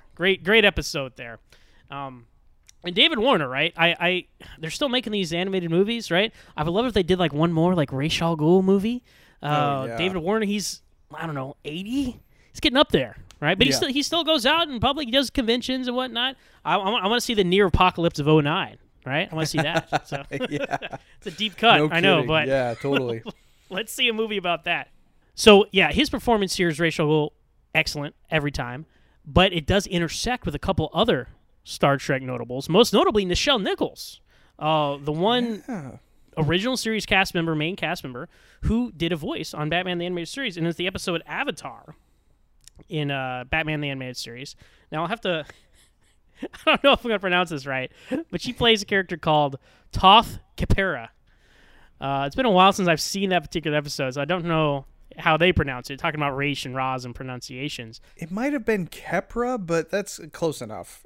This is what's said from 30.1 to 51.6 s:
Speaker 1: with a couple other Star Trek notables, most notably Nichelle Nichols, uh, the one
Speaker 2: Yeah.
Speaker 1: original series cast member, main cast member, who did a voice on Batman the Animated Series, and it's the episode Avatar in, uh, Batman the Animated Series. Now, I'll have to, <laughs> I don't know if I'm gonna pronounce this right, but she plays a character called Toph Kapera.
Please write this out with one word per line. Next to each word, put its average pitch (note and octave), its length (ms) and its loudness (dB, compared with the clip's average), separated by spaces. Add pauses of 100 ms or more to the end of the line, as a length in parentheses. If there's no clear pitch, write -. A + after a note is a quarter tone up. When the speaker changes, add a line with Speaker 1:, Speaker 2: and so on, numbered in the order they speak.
Speaker 1:
with C#3 100 -6
a C#3+ 40 -8
couple D#3+ 340 -2
other D#3+ 360 0 (360)
Star C#3 320 2
Trek C3+ 260 -2
notables, B2 460 -8
most F#3+ 240 6
notably A3 320 4
Nichelle G3 380 0
Nichols, - 580 -6 (380)
uh, D3+ 420 0
the C#3+ 120 -4
one A3+ 540 0
Speaker 2:
Yeah. D#3 260 -10 (440)
Speaker 1:
original F3+ 400 0
series A3 300 -4
cast F#3+ 280 2
member, E3 200 0
main D#3 220 -2
cast E3+ 280 -6
member, C3 240 -12 (340)
who A3+ 300 0
did E3 180 -4
a F3 60 0
voice D#3+ 380 -8
on D3+ 160 -4
Batman F3+ 260 -2
the E3+ 80 -4
Animated F3 240 -6
Series, A#3 300 -8
and E3 80 -2
it's E3+ 100 -2
the F3 100 -4
episode F#3 400 -4
Avatar D#3 680 -8 (920)
in, D3+ 220 -4
uh, C3 380 -6
Batman D#3 320 -2
the D3 80 -6
Animated C3 300 -8
Series. A#2+ 360 -14 (360)
Now, D#3 120 -4
I'll E3+ 60 -4
have A3 140 -6
to, E3 220 -2 (580)
<laughs> - 400 -20
I E4+ 60 -8 (180)
don't D#4 180 2
know C#4 80 8
if - 120 2
I'm A#3+ 40 -4
gonna G#3+ 120 0
pronounce F3+ 300 0
this C#3+ 140 -6
right, C3 260 -6 (400)
but - 100 -6
she B3+ 120 -6
plays A3+ 300 2
a - 40 -12
character F#3+ 300 -2
called D3 420 2 (340)
Toph G3+ 480 6 (180)
Kapera. E3+ 500 -2 (920)